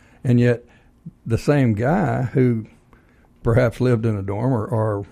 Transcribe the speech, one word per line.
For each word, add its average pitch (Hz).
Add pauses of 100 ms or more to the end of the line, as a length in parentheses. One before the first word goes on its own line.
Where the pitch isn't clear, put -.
(220)
And 123
yet 120 (600)
the 113
same 135
guy 127
who 120 (800)
perhaps 117
lived 123
in 113
a 98
dorm 104
or, 110
or 110